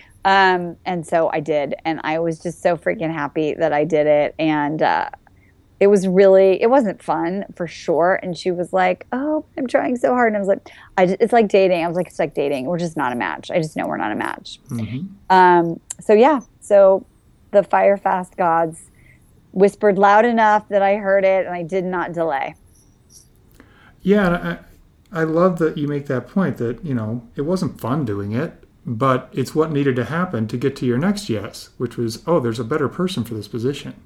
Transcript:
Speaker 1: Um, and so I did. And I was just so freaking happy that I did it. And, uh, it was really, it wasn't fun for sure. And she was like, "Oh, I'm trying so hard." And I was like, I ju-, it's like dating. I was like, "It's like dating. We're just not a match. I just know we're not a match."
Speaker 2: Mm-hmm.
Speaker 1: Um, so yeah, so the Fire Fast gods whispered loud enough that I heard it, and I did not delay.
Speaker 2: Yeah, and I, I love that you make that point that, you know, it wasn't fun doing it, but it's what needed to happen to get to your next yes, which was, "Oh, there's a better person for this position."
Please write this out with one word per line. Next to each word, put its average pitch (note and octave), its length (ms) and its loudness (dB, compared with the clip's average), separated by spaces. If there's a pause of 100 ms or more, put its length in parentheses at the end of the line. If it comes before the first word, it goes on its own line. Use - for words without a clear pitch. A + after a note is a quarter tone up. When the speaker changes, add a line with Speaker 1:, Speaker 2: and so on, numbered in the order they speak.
(260)
Speaker 1:
Um, F#3 600 2
and F3 200 -4
so E3 260 0
I D#3+ 100 -4
did. D3 340 -4 (100)
And D#3+ 180 -4
I D#3 160 -4
was E3 200 -4
just - 220 -10
so F3 160 2
freaking E3 360 -4
happy D3+ 420 -4
that D#3+ 180 -2
I D3 100 2
did D3+ 240 0
it. D3 320 2
And, D#3 420 -2
uh, F2 280 0 (720)
it G3 80 6
was G3 200 4
really, F#3+ 540 6
it A3+ 80 2
wasn't B3+ 340 0
fun E3 400 -4 (120)
for F3 120 -8
sure. E3+ 560 0
And E3+ 140 -8
she - 140 -4
was F3 200 -6
like, F#3 400 0
"Oh, D4+ 320 -4 (140)
I'm C4+ 100 -6
trying B3 300 -2
so B3+ 160 0
hard." B3 160 2
And G#3+ 80 -2
I - 20 -2
was G3 80 -4
like, - 220 -2 (280)
I F#3 100 4
ju-, F#3 120 0
it's A3+ 140 0
like A3+ 160 4
dating. F#3 340 2
I E3+ 60 -2
was E3 80 -4
like, F3+ 100 -4
"It's - 120 -12
like D#3+ 140 -4
dating. C#3+ 340 -4
We're F3 100 -4
just E3 180 -6
not C3+ 160 -2
a B2 60 -6
match. F2 340 -8
I - 80 0
just D#3 160 -6
know - 100 -4
we're - 120 -6
not G#2+ 160 -4
a - 20 -6
match." - 540 -10
Speaker 2:
Mm-hmm. B2 380 -8 (220)
Speaker 1:
Um, F3 520 4 (180)
so - 140 2
yeah, B3+ 260 6 (220)
so G3 440 4 (460)
the G3 120 4
Fire G3 340 2
Fast F#3+ 400 -4
gods E3 420 0 (720)
whispered G3 460 2
loud G3+ 260 6
enough G#3+ 460 2
that G3+ 120 0
I G3 140 2
heard G3 300 0
it, F#3+ 200 2
and F3 80 -8
I F3 100 -8
did F3+ 200 -4
not F3+ 300 -6
delay. D#3+ 420 -4 (1500)
Speaker 2:
Yeah, G3+ 260 2
and F3 320 -4 (520)
I, E3 100 -4
I - 40 0
love E3+ 340 0
that D#3 180 -2
you D3 120 -4
make C#3+ 180 -6
that B2 200 -4
point E3+ 300 -2
that, A#2+ 280 -6
you C#3 80 -6
know, A2+ 420 -6
it D3+ 60 -6
wasn't D#3 400 -4
fun C3 240 -4
doing G2+ 260 -6
it, C3+ 320 -6 (220)
but B2+ 480 -2
it's B2+ 200 -6
what D#3 180 0
needed C#3 260 0
to A#2+ 80 -2
happen C#3+ 420 -4
to A2+ 80 -8
get C3 220 -4
to - 80 -6
your A#2+ 120 0
next G3+ 320 -2
yes, - 480 -8
which B2 200 -8
was, A#2 280 -6
"Oh, E3 140 2
there's A#2+ 200 -4
a B2+ 40 -4
better C3+ 240 -2
person D#3 380 -4
for - 80 -10
this G#2 160 -10
position." B2+ 460 -6 (100)